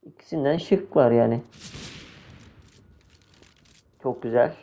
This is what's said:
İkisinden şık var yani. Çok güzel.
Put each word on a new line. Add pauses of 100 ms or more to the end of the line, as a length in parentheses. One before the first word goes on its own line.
İkisinden
şık
var
yani. (2500)
Çok
güzel.